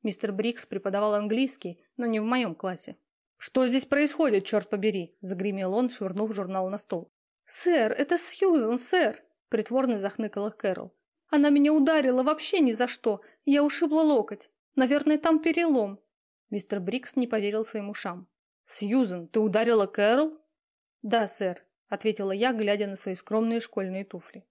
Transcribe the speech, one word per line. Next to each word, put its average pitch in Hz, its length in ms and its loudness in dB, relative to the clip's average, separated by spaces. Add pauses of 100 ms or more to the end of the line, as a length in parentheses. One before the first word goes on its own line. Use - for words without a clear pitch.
Мистер 208 300 -4
Брикс 226 320 -4
преподавал 202 500 -2
английский, 214 720 -4 (120)
но 240 100 -4
не 220 140 0
в 214 40 -4
моём 233 300 -2
классе. - 420 -10 (400)
"Что - 300 0
здесь 254 180 0
происходит, 285 600 2
чёрт 202 240 -2
побери?" 196 520 -4
загремел 190 540 -4
он, 240 160 0
швырнув 208 420 -6
журнал 190 360 -4
на 196 100 -8
стол. - 340 -10 (340)
"Сэр, 269 460 2
это 285 240 0
Сьюзен, 285 600 0
сэр!" 311 440 0 (260)
притворно 233 500 0
захныкала 202 520 -4
Кэрол. 190 440 -6 (360)
"Она 294 200 4
меня 285 220 6
ударила 277 500 4
вообще 311 380 0
ни 247 120 6
за 233 140 0
что! 214 360 -2 (220)
Я 285 200 4
ушибла 302 380 2
локоть! 220 480 2 (260)
Наверное, 285 420 4
там 311 220 4
перелом". 311 600 0 (500)
Мистер 196 300 -6
Брикс 202 360 -6
не 247 100 0
поверил 214 380 -2
своим 208 260 -8
ушам. 185 380 -10 (380)
"Сьюзен, 196 640 -2
ты 220 120 0
ударила 214 460 4
Кэрол?" 247 520 2 (640)
"Да, 220 240 0
сэр", 185 380 -6 (240)
ответила 202 440 -2
я, 233 200 0
глядя 208 340 0
на 196 100 -8
свои 190 180 -8
скромные 226 460 -2
школьные 190 440 -6
туфли. - 460 -18